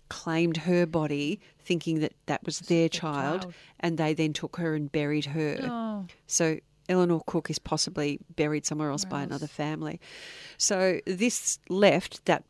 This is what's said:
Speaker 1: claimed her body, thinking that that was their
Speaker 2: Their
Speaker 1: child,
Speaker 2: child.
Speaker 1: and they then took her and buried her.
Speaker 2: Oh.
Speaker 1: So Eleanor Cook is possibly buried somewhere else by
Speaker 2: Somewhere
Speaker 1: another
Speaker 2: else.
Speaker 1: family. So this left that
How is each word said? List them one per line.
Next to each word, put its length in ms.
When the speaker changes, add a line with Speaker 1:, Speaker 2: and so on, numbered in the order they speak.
Speaker 1:
claimed 500
her 280
body, 560
thinking 400
that 140
that 180
was 140
their 240
Speaker 2:
Their 60
Speaker 1:
child, 520
Speaker 2:
child. 120
Speaker 1:
and 160
they 160
then 180
took 260
her 180
and 140
buried 360
her. 380
Speaker 2:
Oh. 420
Speaker 1:
So 340
Eleanor 400
Cook 240
is 80
possibly 580
buried 300
somewhere 240
else 160
by 40
Speaker 2:
Somewhere 160
Speaker 1:
another 180
Speaker 2:
else. 80
Speaker 1:
family. 480
So 480
this 540
left 560
that 240